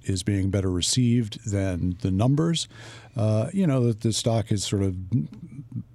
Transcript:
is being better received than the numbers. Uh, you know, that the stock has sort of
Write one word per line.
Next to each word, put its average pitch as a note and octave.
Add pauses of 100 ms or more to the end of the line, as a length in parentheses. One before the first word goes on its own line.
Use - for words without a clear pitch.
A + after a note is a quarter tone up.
is F#2+
being G2
better F#2+
received A#2
than F#2
the G2
numbers. C#3+ (480)
Uh, A2
you F#3+
know, C3
that A2+
the A2+
stock A2+
has G2+
sort G2+
of F#2+ (1000)